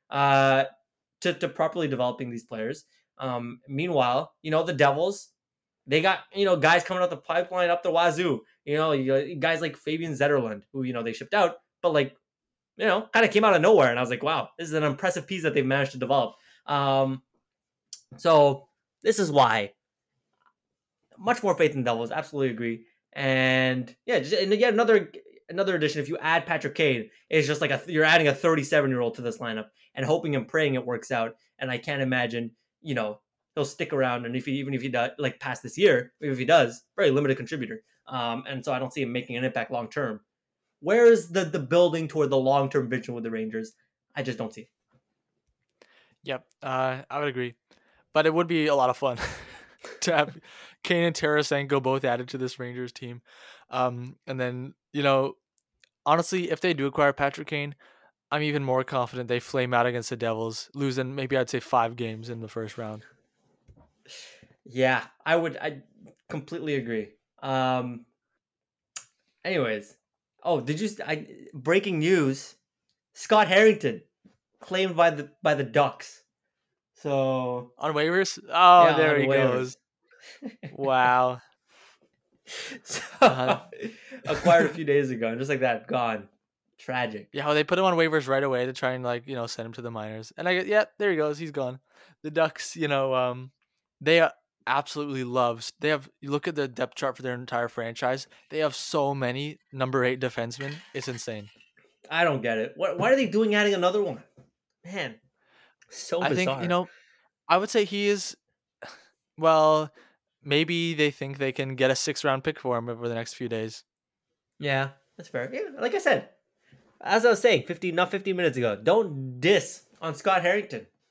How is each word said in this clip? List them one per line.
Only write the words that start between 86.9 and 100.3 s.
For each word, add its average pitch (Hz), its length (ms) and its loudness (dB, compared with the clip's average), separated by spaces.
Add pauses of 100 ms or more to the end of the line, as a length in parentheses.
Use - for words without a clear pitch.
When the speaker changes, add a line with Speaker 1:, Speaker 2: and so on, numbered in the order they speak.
Speaker 2:
Yeah, 139 140 -6
well, 147 80 2
they 151 100 4
put 175 160 0
him 190 60 4
on 185 80 4
waivers 160 340 2
right 135 160 2
away 127 220 0
to 131 80 -6
try 127 180 -2
and, 127 140 -6
like, 120 220 -4
you 135 80 -8
know, 117 120 -6
send 113 200 -10
him 113 60 -14
to 123 80 -16
the 117 100 -10
minors. 110 440 -12
And 170 140 -4
I, 185 40 2 (100)
yeah, 208 220 2 (120)
there 208 140 0
he 175 60 0
goes. 151 200 0
He's 156 140 -10
gone. 135 280 -6 (440)
The 151 80 -10
Ducks, - 440 -2
you 156 140 -2
know, 135 240 0
um, 127 380 -2 (500)
they, 160 180 4
uh, 160 120 4 (360)
absolutely 143 560 -4
loves, 120 560 0
they 147 100 -2
have, 139 200 -2 (100)
you 139 100 -12
look 143 180 -2
at 170 80 -4
the 143 120 -2
depth 123 280 -6
chart 135 200 -4
for - 60 -20
their 127 140 -6
entire 120 340 -4
franchise, 123 580 -6 (220)
they - 80 -8
have 151 180 -2
so 139 380 -2
many 139 460 -6 (120)
number 131 320 -2
eight 127 160 0
defensemen. 127 540 -6 (200)